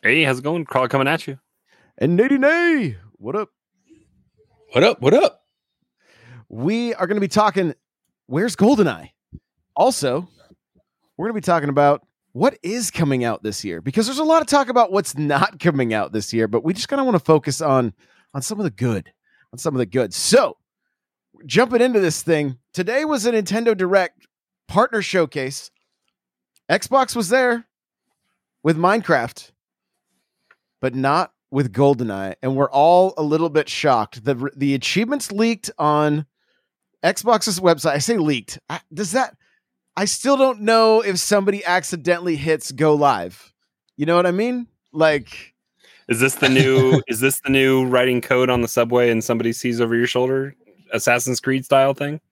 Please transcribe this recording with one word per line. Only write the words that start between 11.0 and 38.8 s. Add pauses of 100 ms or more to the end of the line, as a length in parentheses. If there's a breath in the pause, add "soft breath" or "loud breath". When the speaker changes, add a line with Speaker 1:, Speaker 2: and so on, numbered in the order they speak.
Speaker 2:
we're
gonna
be
talking
about (320)
what
is
coming
out
this
year,
because
there's
a
lot
of
talk
about
what's
not
coming
out
this
year,
but
we
just
kinda
wanna
focus
on, (420)
on
some
of
the
good, (400)
on
some
of
the
good.
So, (920)
jumping
into
this
thing, (140)
today
was
a
Nintendo
Direct (400)
partner
showcase. (1000)
Xbox
was
there (960)
with
Minecraft, (1300)
but
not (160)
with
GoldenEye,
and
we're
all
a
little
bit
shocked.
The,
the
achievements
leaked
on (760)
Xbox's
website,
I
say
leaked, (100)
I, (120)